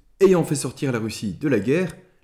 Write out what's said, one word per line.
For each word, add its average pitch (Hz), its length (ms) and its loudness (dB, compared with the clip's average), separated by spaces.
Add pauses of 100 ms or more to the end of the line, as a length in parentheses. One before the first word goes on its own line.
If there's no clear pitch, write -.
(200)
ayant 185 240 6
fait 156 120 -4
sortir 135 360 -6
la 120 80 -2
Russie 107 340 -6
de 139 140 -6
la 123 120 2
guerre, 147 360 0 (280)